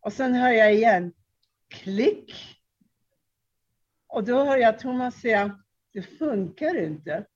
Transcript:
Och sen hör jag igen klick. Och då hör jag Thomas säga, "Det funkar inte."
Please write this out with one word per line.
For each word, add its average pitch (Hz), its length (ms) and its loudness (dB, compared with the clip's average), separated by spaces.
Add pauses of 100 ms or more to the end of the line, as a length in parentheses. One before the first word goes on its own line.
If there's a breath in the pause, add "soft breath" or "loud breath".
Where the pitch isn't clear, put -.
Och 208 120 -8
sen 254 220 -2
hör 247 160 2
jag 220 240 6
igen 196 380 2 (580)
klick. 214 640 -4 (1700)
Och 214 160 -4
då 247 200 0
hör 269 120 0
jag 226 220 4
Thomas 254 420 -6
säga, 202 380 -2 (340)
"Det 196 100 -12
funkar 269 800 -4
inte." 156 420 -8 (120)